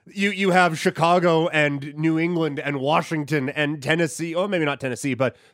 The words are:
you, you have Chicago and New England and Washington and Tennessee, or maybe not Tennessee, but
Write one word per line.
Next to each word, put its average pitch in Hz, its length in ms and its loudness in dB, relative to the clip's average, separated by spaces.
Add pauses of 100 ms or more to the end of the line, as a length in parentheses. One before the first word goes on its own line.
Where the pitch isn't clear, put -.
you, 202 240 -2
you 190 200 0
have 175 280 4
Chicago 170 720 2
and 147 480 -2
New 160 220 0
England 165 400 0
and 143 220 -4
Washington 151 680 0
and 147 320 -4
Tennessee, 160 520 -2
or 185 140 -2
maybe 175 160 0
not 143 160 -2
Tennessee, 131 340 -4
but 120 220 0 (180)